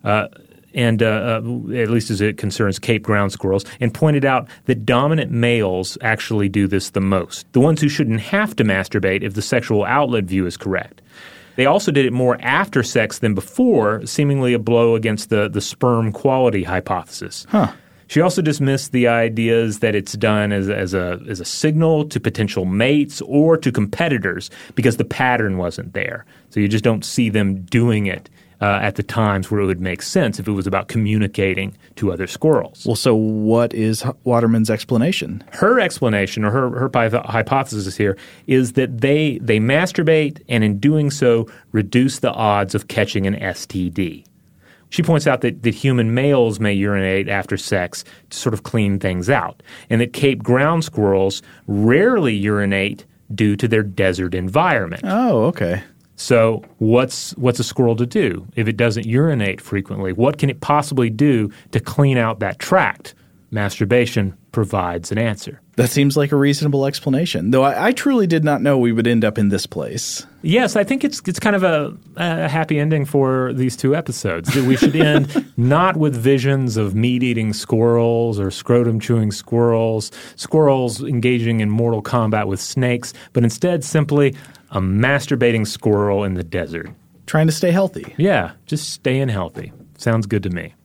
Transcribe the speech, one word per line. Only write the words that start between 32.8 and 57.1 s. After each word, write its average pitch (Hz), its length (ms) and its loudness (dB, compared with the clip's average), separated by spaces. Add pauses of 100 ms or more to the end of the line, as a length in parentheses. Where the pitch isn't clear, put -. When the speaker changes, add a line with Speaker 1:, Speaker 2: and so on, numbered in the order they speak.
Speaker 2:
Well, 107 100 0
so 120 200 2
what 110 580 2
is 110 320 -2
H-, 131 80 -2 (100)
Waterman's 117 460 2
explanation? 113 720 -2 (100)
Speaker 1:
Her 233 260 2
explanation, 107 680 0
or 104 60 2
her, 127 260 0
her 123 120 -2
pytho-, 113 360 0
hypothesis 110 720 -2
here, 101 200 0 (280)
is 131 280 2
that 123 280 -2
they, 143 380 2
they 110 200 2
masturbate 156 880 0
and 113 160 2
in 104 140 2
doing 147 320 2
so 117 400 0 (220)
reduce 117 480 0
the - 140 0
odds 104 420 0
of - 120 -4
catching 101 380 -2
an 101 100 0
S - 300 -8
T 90 240 -4
D. 82 360 -6 (640)
She 175 140 -2
points 156 240 2
out 131 140 2
that, 110 220 -2
that 117 100 2
human 120 400 0
males 123 460 2
may 104 120 0
urinate 98 560 0
after 98 300 -4
sex - 480 -4 (240)
to - 80 -14
sort 113 160 -2
of - 100 -8
clean 101 360 -2
things 92 300 -2
out, 104 320 -2 (280)
and 113 100 2
that 120 140 0
Cape 131 280 0
ground 143 440 2
squirrels 98 560 0 (260)
rarely 131 680 2
urinate 101 680 0 (300)
due 104 240 2
to 120 100 0
their 110 160 2
desert 92 500 0
environment. 95 680 0
Speaker 2:
Oh, 190 420 2
okay. 95 380 -2 (340)
Speaker 1:
So 113 460 2 (140)
what's, 120 540 0